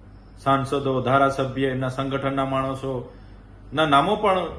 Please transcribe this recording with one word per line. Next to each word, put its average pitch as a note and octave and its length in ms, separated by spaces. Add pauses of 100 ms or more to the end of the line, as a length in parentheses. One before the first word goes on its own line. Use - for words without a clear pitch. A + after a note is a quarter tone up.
(380)
સાંસદો, C3+ 640
ધારાસભ્ય, C3+ 640
એમના C3 220
સંગઠનના C3+ 560
માણસોના C3+ 1400
નામો D3+ 300
પણ F#3+ 300 (120)